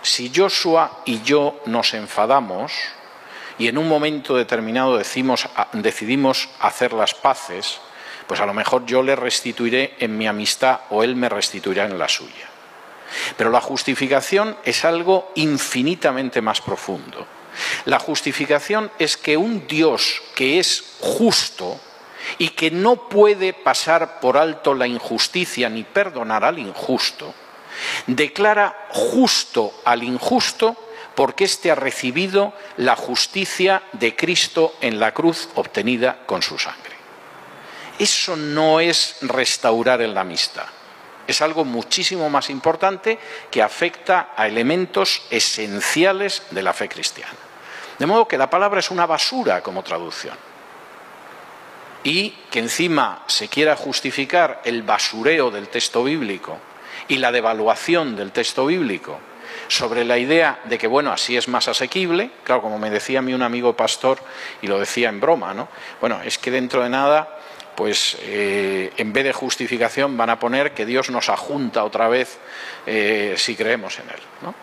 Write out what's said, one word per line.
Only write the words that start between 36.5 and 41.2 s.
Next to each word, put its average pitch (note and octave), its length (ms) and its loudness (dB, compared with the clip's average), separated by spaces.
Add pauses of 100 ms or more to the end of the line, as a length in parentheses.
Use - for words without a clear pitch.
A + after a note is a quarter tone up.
sangre. - 380 -8 (1040)
Eso F#3+ 380 0
no D#3 420 4
es - 440 2
restaurar B2 800 2
en A2 120 -2
la F#2+ 80 0
amistad. - 460 -4 (600)